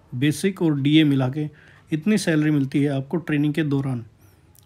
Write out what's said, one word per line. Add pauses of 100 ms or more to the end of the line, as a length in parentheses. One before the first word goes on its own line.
(140)
बेसिक
और
डीए
मिला
के (440)
इतनी
सैलरी
मिलती
है
आपको
ट्रेनिंग
के
दौरान, (580)